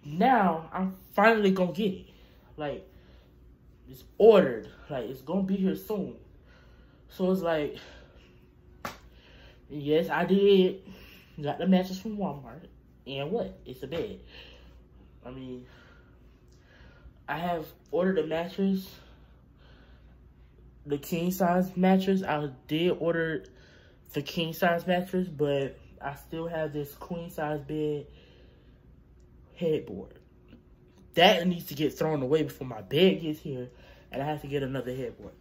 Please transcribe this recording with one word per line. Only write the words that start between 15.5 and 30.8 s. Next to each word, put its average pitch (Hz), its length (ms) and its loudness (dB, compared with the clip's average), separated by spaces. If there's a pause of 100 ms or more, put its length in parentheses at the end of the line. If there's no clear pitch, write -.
I 147 80 -6
have 170 300 -4 (240)
ordered 185 300 2
a 156 60 -2
mattress. 190 640 -2 (2000)
The 143 120 -4
king 175 340 -2
size 185 440 2
mattress. 190 460 4
I 151 260 -2 (200)
did 160 320 0
order 165 440 -2 (680)
the 147 100 -4
king 165 300 -6
size 170 340 0
mattress, 180 420 -2
but 139 480 -2 (240)
I 139 140 -10
still 165 320 -10
have 160 260 -6
this 143 220 -8
queen 170 340 -12
size 151 320 -6
bed 151 460 -6 (1500)
headboard. - 640 -4 (960)